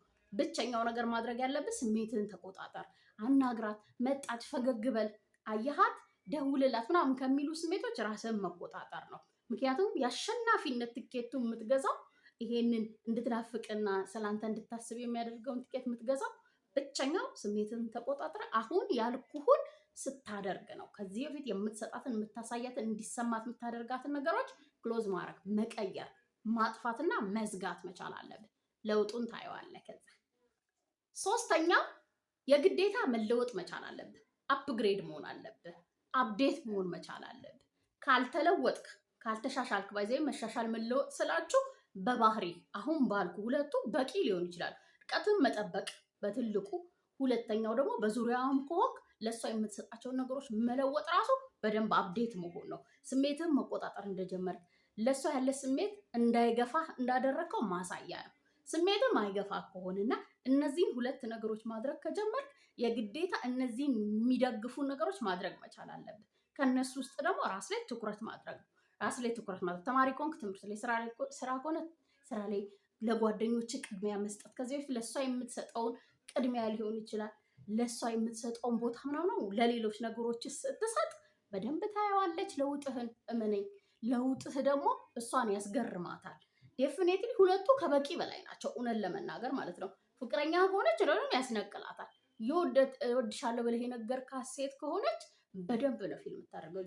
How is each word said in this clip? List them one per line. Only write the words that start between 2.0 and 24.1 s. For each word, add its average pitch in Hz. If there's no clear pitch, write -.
ተቆጣጠር፣ 185
አናግራት፣ 233
መጣች 247
ፈገግ 240
በል፣ 220
አየሃት 285
ደውልላት 269
ምናምን 311
ከሚሉ 277
ስሜቶች 392
ራስህን 220
መቆጣጠር 170
ነው። -
ምክንያቱም 262
የአሸናፊነት 269
ትኬቱ 240
የምትገዛው 247
ይሄንን 233
እንድትናፍቅና 226
ስላንተ 214
እንድታስብ 226
የሚያደርገውን 233
ትኬት -
የምትገዛው 262
ብቸኛው 311
ስሜትን 214
ተቆጣጥረ 277
አሁን 330
ያልኩህን 262
ስታደርግ 202
ነው። -
ከዚህ 202
በፊት 285
የምትሰጣትን 220
የምታሳያትን 233
እንዲሰማት 226
የምታደርጋትን 240